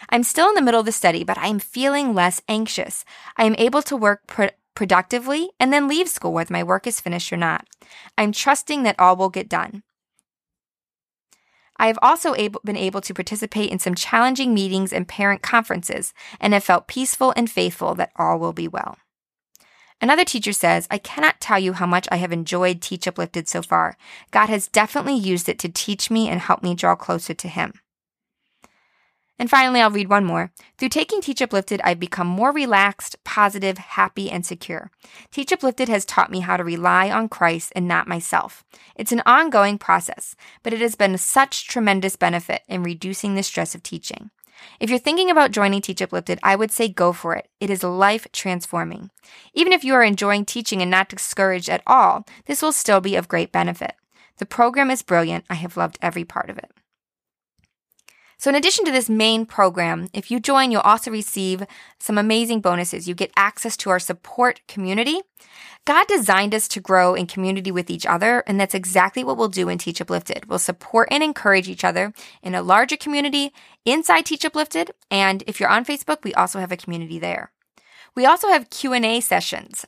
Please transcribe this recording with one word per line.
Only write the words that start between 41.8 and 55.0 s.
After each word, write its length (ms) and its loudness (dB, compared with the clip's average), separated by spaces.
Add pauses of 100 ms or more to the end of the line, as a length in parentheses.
benefit 500 -2
in 160 -4
reducing 520 -6
the 80 -2
stress 300 -4
of 100 -16
teaching. 480 -12 (480)
If 100 -2
you're 100 2
thinking 320 2
about 200 6
joining 300 2
Teach 200 -6
Uplifted, 400 -4
I 140 4
would 160 0
say 160 0
go 240 2
for 240 -4
it. 140 -8 (100)
It 120 -2
is 120 -4
life 480 2
transforming. 800 -6 (440)
Even 200 2
if 100 2
you 100 0
are 100 8
enjoying 420 2
teaching 360 -4
and 100 -2
not 180 2
discouraged 600 -2
at 160 -2
all, 380 4 (220)
this 160 -6
will 100 0
still 300 2
be 140 -2
of 120 -2
great 240 -2
benefit. 440 -4 (420)
The 80 -10
program 460 2
is 100 -4